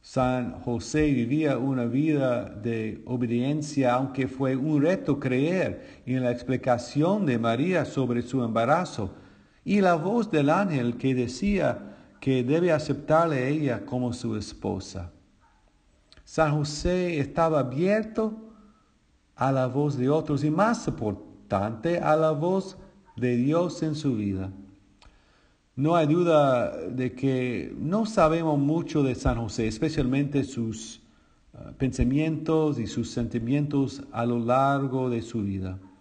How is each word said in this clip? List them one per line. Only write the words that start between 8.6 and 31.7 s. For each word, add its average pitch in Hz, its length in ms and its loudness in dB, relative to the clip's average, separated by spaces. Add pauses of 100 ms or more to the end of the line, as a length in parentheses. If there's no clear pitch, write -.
y 202 160 2
la 185 140 6
voz 202 360 0
del 143 200 4
ángel 151 480 0
que 131 180 0
decía 139 1040 -2
que 131 240 2
debe 165 300 2
aceptarle 151 760 2
ella 135 380 0
como 127 260 -2
su 113 240 -4
esposa. 95 760 -8 (1120)
San 151 340 0
José 175 600 -2
estaba 156 400 2
abierto 208 840 -2 (920)
a 131 160 0
la 131 160 2
voz 139 280 0
de 123 140 0
otros 151 340 0
y, 151 60 2
más 208 380 2
importante, 110 1120 -2
a 151 160 4
la 156 160 4
voz 175 460 -2 (380)
de 123 200 0
Dios 160 480 0
en 156 100 -2
su 143 220 -2
vida. 95 340 -2 (1300)
No 151 200 2
hay 160 120 4
duda 147 680 4 (120)
de 127 260 -4
que 123 640 -2
no 202 300 -2
sabemos 160 500 2
mucho 147 460 0
de 127 100 2
San 120 240 -2
José, 113 300 -2
especialmente 143 800 0
sus, - 580 -8 (500)
ah, - 240 -16